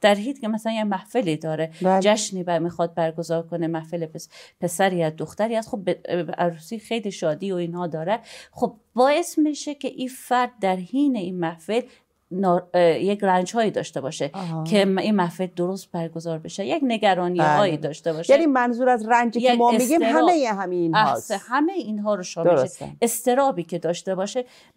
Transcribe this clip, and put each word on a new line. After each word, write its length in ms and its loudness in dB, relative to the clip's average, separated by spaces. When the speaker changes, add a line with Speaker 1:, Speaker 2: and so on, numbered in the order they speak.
Speaker 1:
در 140 6
حید 240 -6
که 80 -6
مثلاً 260 -4
یه 100 -2
محفلی 540 -2
داره، 340 -4
Speaker 2:
بله. 200 4
Speaker 1:
جشنی 420 2
بر-، 160 0
می‌خواد 340 -4
برگزار 540 -2
کنه، 200 -4
محفل 380 -6
پس-، 240 -14
پسری 360 0
یا 120 2
دختری 460 -4
است، 140 -4
خب 140 -6
به، 100 0
به 100 -10
عروسی 460 -4
خیلی 320 -6
شادی 400 -4
و 40 -4
اینها 320 -4
داره، 320 -4
خب 220 -4
باعث 440 2
می‌شه 380 -2
که 120 -8
این 200 -8
فرد 440 -2
در 140 2
حین 400 0
این 240 -6
محفل 420 -2
نا-، 320 2
اه، 300 4
یک 200 0
رنج‌هایی 480 2
داشته 300 -4
باشه 320 -4
Speaker 2:
آها. 300 -6
Speaker 1:
که 220 4
م-، 120 2
این 180 0
محفل 400 0
درست 360 -4
برگزار 480 -6
بشه، 260 -8
یک 200 -2
نگرانی‌هایی 920 2
Speaker 2:
بله. 40 -8
Speaker 1:
داشته 320 -4
باشه. 200 2
Speaker 2:
یعنی 120 6
منظور 440 2
از 180 2
رنجی 340 2
که 120 4
Speaker 1:
یک 60 2
Speaker 2:
ما 120 6
می‌گیم 300 4
Speaker 1:
اضطراب. 280 4
Speaker 2:
همهٔ 240 2
همین 420 0
Speaker 1:
احسن، 140 4
Speaker 2:
هاست. 400 -4
Speaker 1:
همهٔ 240 0
اینها 420 -2
رو 80 -4
شامل 260 0
می‌شه. 120 6
Speaker 2:
درسته. 300 -6
Speaker 1:
اضطرابی 640 2
که 160 -6
داشته 360 -4
باشه، 300 -4